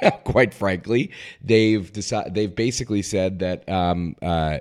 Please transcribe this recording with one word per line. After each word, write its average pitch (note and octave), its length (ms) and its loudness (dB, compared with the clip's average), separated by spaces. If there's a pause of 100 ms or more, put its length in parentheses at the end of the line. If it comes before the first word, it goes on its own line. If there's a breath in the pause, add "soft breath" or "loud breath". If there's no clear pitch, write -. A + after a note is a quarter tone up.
<laughs> - 220 2
Quite - 280 2
frankly, G2+ 600 -2 (280 loud breath)
they've A2 520 4
deci-, G#2 420 -6
they've G#2 180 0
basically A2 480 -2
said F#2+ 380 -2
that, F2+ 300 -4
um, F2 520 0
uh, D#2+ 400 -2